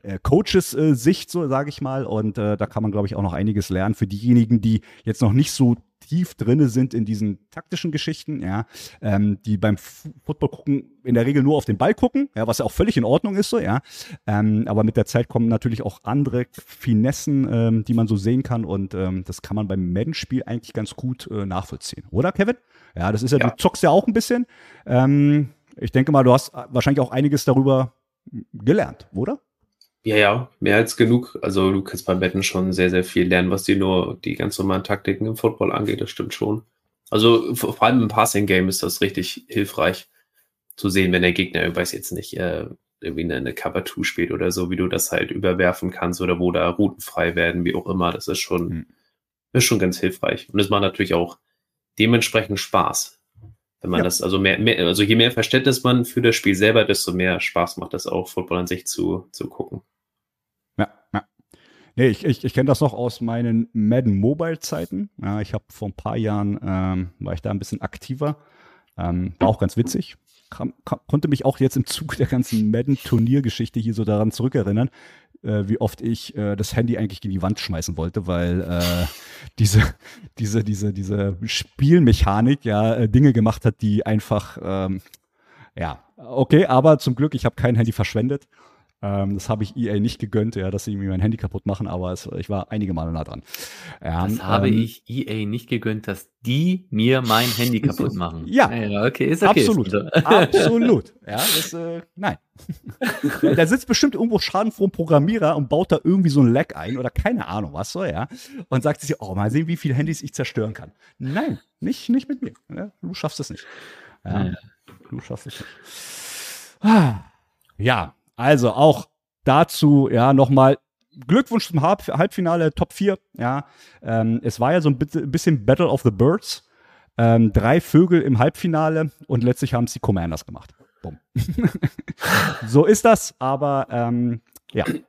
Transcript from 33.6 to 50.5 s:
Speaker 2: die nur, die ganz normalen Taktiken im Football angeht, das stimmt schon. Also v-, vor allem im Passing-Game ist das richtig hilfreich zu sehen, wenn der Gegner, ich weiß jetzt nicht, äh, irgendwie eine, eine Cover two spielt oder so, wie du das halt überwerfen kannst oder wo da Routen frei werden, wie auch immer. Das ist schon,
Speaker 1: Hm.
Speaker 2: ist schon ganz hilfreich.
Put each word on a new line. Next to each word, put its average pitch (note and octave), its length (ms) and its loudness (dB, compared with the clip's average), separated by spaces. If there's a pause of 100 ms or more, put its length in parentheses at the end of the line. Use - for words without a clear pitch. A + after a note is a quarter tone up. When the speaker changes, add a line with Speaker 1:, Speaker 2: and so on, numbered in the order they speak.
Speaker 2:
die G2 140 2
nur, F#2 480 0
die - 100 -6
ganz E2+ 240 -6
normalen F#2+ 240 -2
Taktiken G2+ 440 -4
im A2 100 -6
Football - 340 0
angeht, G#2 300 -4
das - 100 -6
stimmt - 240 -8
schon. G#2+ 280 -4 (480)
Also A2+ 440 4
v-, A2+ 160 -4
vor - 160 -2
allem B2 160 4
im G#2+ 60 0
Passing-Game G2+ 600 2
ist F#2+ 140 -4
das F2+ 180 -4
richtig - 460 -4
hilfreich - 640 -4 (640)
zu - 140 -4
sehen, F#2 240 2
wenn F2+ 100 2
der F2+ 100 4
Gegner, E2+ 360 -2
ich E2+ 80 -6
weiß F2 160 -4
jetzt - 180 -10
nicht, - 260 -10
äh, E2 300 -6 (340)
irgendwie D#2+ 220 -8
eine, E2 140 -4
eine B1+ 180 -6
Cover - 300 -6
two - 180 -8
spielt - 300 -4
oder F2+ 180 -2
so, F2+ 200 -4
wie F#2 60 -2
du F2+ 120 0
das F2+ 240 -2
halt - 180 -2
überwerfen F#2 600 0
kannst F2+ 280 -4
oder F2+ 200 0
wo F2+ 100 2
da E2+ 180 0
Routen F#2+ 320 0
frei E2+ 360 -2
werden, E2+ 280 0
wie F2 120 0
auch F2+ 100 -6
immer. F2+ 240 0
Das - 160 -10
ist F#2+ 140 -4
schon, F2 300 -4
Speaker 1:
Hm. D#2+ 160 -8 (680)
Speaker 2:
ist B2+ 140 4
schon A2+ 120 2
ganz F#2 220 0
hilfreich. - 520 -4